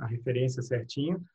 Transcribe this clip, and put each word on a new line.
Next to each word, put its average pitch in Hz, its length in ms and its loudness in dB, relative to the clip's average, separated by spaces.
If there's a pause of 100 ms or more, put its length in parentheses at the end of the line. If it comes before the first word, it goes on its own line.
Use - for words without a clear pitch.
a 123 60 -2
referência 123 560 0
certinho, 143 600 0 (120)